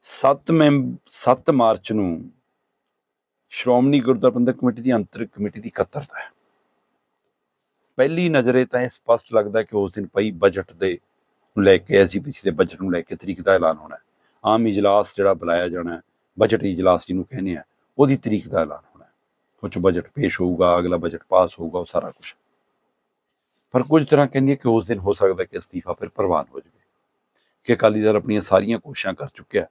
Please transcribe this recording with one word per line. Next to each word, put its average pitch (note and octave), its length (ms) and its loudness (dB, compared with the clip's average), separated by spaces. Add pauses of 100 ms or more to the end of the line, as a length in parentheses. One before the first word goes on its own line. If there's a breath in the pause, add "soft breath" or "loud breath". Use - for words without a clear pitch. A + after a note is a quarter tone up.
ਸੱਤ - 440 -2
ਮੈਂਬ-, C#3+ 460 2 (100)
ਸੱਤ - 460 0
ਮਾਰਚ A2+ 400 2
ਨੂੰ F#2 380 -4 (1200)
ਸ਼੍ਰੋਮਣੀ B2+ 480 2
ਗੁਰਦੁਆਰਾ A#2+ 320 2
ਪ੍ਰਬੰਧਕ A#2+ 280 0
ਕਮੇਟੀ A#2 220 -2
ਦੀ B2 120 0
ਅੰਤਰਿਮ G#2+ 340 -4
ਕਮੇਟੀ G#2 320 -8
ਦੀ A2 80 -14
ਇਕੱਤਰਤਾ - 520 -8
ਹੈ। - 100 -18 (1700)
ਪਹਿਲੀ E3 300 2
ਨਜ਼ਰੇ B2+ 360 2
ਤਾਂ B2 160 -2
ਇਹ B2 80 -2
ਸਪਸ਼ਟ - 460 -2
ਲੱਗਦਾ G#2+ 280 0
ਕਿ G#2+ 140 -8
ਉਸ G2 180 -2
ਦਿਨ G2+ 140 -8
ਪਈ G#2 240 -2
ਬਜਟ F#2 400 0
ਦੇ F2 260 -4 (580)
ਨੂੰ G2+ 80 2
ਲੈ G2 120 8
ਕੇ, - 200 0
ਐਸ G2 140 6
ਜੀ G#2 80 -6
ਪੀ - 120 -8
ਸੀ - 140 -16
ਦੇ F#2+ 80 0
ਬਜਟ F2 280 -12
ਨੂੰ F#2+ 120 -4
ਲੈ F2 80 -4
ਕੇ F2 160 -14
ਤਰੀਕ F#2 260 -10
ਦਾ F#2+ 120 2
ਐਲਾਨ E2 220 0
ਹੋਣਾ D#2 200 -20
ਹੈ। - 60 -20 (420)
ਆਮ A2+ 220 2
ਇਜਲਾਸ G2+ 500 2
ਜਿਹੜਾ G2 180 2
ਬੁਲਾਇਆ E2+ 340 -2
ਜਾਣਾ E2+ 260 -8
ਹੈ, E2 60 -14 (380)
ਬਜਟ G#2+ 260 2
ਇਜਲਾਸ F#2 420 0
ਜਿਹਨੂੰ F#2 180 -4
ਕਹਿੰਦੇ F#2+ 320 -8
ਆ, D2 60 -14 (360)
ਉਹਦੀ C3+ 200 4
ਤਰੀਕ G#2 300 -4
ਦਾ - 140 -2
ਐਲਾਨ D2+ 220 -8
ਹੋਣਾ - 200 -20
ਹੈ। - 80 -20 (500)
ਉਹ G2 60 -8
'ਚ F2+ 100 -8
ਬਜਟ F2 360 0
ਪੇਸ਼ - 260 -4
ਹੋਊਗਾ, F2+ 380 2
ਅਗਲਾ F2 180 -2
ਬਜਟ E2 320 -6
ਪਾਸ F#2 300 2
ਹੋਊਗਾ, E2+ 200 -8
ਉਹ F2 80 -8
ਸਾਰਾ E2 240 -4
ਕੁਛ। - 240 -20 (1400)
ਪਰ B2+ 80 2
ਕੁਝ D3 220 2
ਤਰ੍ਹਾਂ C#3+ 220 4
ਕਹਿੰਦੀ C3+ 240 0
ਹੈ C#3 60 0
ਕਿ B2+ 120 -4
ਉਸ A2+ 180 2
ਦਿਨ A2 120 -4
ਹੋ F#2+ 160 -2
ਸਕਦਾ F#2+ 300 0
ਕਿ F#2 140 -12
ਅਸਤੀਫਾ F2+ 340 -12
ਫਿਰ F2+ 180 -10
ਪ੍ਰਵਾਨ F2 340 -2
ਹੋ C2+ 160 -16
ਜਾਵੇ, - 180 -20 (920)
ਕਿ A#2+ 60 4
ਅਕਾਲੀ G#2+ 280 2
ਦਲ G#2+ 140 2
ਆਪਣੀਆਂ G#2 260 -2
ਸਾਰੀਆਂ G2+ 360 0
ਕੋਸ਼ਿਸ਼ਾਂ - 360 -8
ਕਰ - 200 -12
ਚੁੱਕਿਆ। - 360 -6